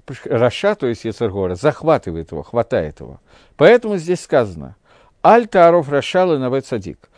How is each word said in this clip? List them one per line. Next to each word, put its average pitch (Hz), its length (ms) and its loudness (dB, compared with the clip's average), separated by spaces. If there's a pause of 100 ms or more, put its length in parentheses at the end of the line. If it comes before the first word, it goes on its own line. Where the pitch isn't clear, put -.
(240)
Раша, 202 500 0
то 135 140 -4
есть 113 160 -6
Йецер 113 260 -4
Гора, 92 240 -4
захватывает 120 800 -2
его, 76 100 -10
хватает 104 560 -4
его. 65 220 -20 (360)
Поэтому 214 420 4
здесь 170 220 -4
сказано: 92 540 -4 (500)
"Аль 226 220 4
тааров 170 420 4
Раша 143 360 0
ле 165 140 0
наве 131 240 -4
цадик", 95 560 -10